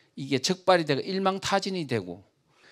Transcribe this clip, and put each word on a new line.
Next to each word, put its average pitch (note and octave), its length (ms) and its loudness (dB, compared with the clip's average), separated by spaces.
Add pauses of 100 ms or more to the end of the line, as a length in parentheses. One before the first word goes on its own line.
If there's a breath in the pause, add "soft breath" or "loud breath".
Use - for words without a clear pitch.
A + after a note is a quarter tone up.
(160)
이게 C3+ 240 -2
적발이 F3+ 460 2
되고 C#3 160 0
일망타진이 F#3+ 880 -2
되고 F#2+ 360 -4 (480 soft breath)